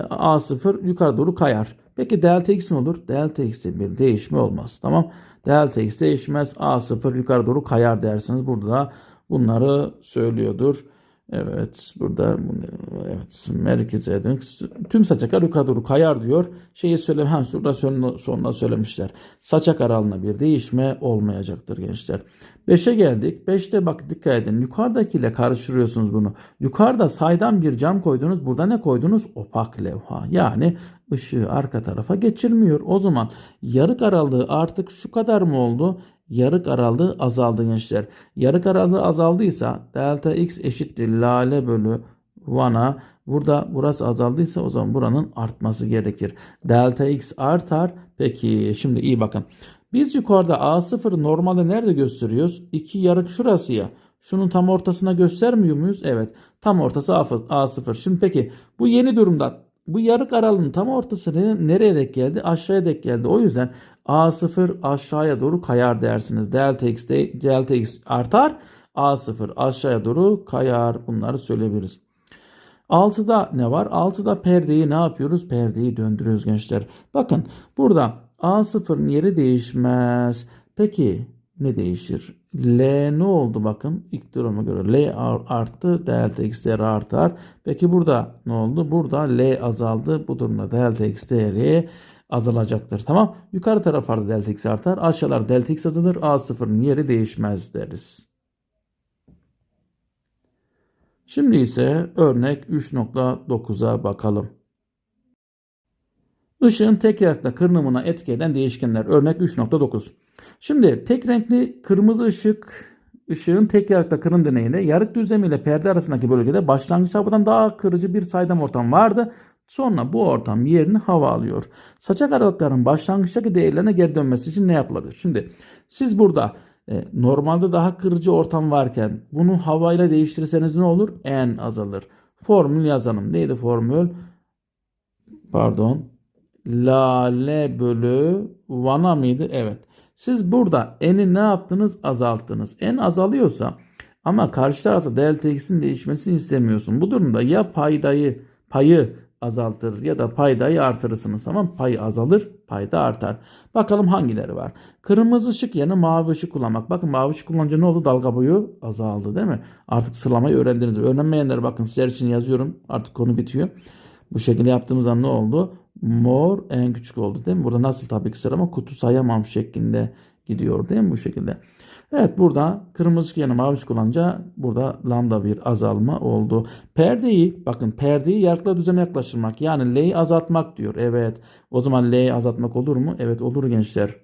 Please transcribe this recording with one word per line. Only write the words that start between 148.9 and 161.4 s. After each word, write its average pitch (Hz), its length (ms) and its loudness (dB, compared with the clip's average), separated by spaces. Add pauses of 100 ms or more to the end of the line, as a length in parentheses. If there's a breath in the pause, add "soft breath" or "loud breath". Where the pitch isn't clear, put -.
azaltır 113 640 -4
ya 151 160 -2
da 117 160 -2
paydayı 143 480 2
artırırsınız. 113 640 -2
Tamam 190 220 -2
mı? 175 100 -8
Pay 127 240 -2
azalır, 120 480 0 (180)
payda 104 340 -4
artar. 113 360 -2 (380 soft breath)
Bakalım 208 340 2
hangileri 139 480 -2
var? - 160 -10 (300 loud breath)
Kırmızı 226 480 2
ışık 247 240 -4
yerine 160 200 0
mavi 165 360 2
ışık 160 220 -4
kullanmak. 113 380 -4
Bakın 175 200 -2
mavi 135 200 0
ışık 156 180 -10
kullanınca 156 300 0
ne 165 60 4
oldu? 170 200 2
Dalga 127 300 2
boyu 156 360 2 (120)
azaldı 107 520 -4
değil 202 120 -2
mi? 131 160 -2 (260 loud breath)
Artık 117 280 -2
sıralamayı 131 400 2
öğrendiniz. 120 420 0
Öğrenmeyenler 135 640 0